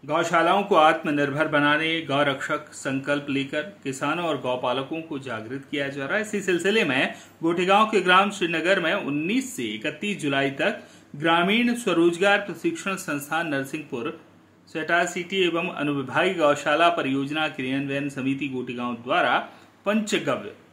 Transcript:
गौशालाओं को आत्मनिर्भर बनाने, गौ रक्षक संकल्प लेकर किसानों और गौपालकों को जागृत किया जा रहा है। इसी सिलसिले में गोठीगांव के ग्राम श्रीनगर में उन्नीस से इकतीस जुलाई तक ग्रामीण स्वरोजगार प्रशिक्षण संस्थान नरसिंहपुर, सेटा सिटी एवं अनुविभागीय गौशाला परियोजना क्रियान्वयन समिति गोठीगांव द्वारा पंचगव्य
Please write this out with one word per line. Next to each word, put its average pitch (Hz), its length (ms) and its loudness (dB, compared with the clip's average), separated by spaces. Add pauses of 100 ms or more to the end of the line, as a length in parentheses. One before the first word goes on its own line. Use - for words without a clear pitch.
गौशालाओं 170 600 4
को 196 120 2
आत्मनिर्भर 151 720 4
बनाने, 151 540 2
गौ 143 220 0
रक्षक 143 500 -2
संकल्प 143 560 -4
लेकर 139 320 -2 (220)
किसानों 147 420 -4
और 147 160 -2
गौपालकों 131 600 -2
को 156 180 -8
जागृत 127 520 -10
किया 143 180 -2
जा 139 160 -8
रहा 170 120 -2
है। 214 40 0
इसी 214 200 -4
सिलसिले 190 420 2
में 147 300 0 (300)
गोठीगांव 185 420 4
के 214 160 2
ग्राम 185 300 6
श्रीनगर 170 480 0
में 165 140 0
उन्नीस 185 640 -2
से 127 100 -6
इकतीस 151 540 -6
जुलाई 139 340 0
तक 190 300 -2 (320)
ग्रामीण 180 600 2
स्वरोजगार 175 640 4
प्रशिक्षण 175 580 -4
संस्थान 156 500 -4
नरसिंहपुर, 139 720 -6 (500)
सेटा 170 380 0
सिटी 180 360 -2
एवं 170 280 0
अनुविभागीय 147 640 -2
गौशाला 156 560 4
परियोजना 147 580 -2
क्रियान्वयन 139 600 -4
समिति 139 400 -4
गोठीगांव 123 460 -6
द्वारा 131 420 2 (480)
पंचगव्य 151 680 -2 (180)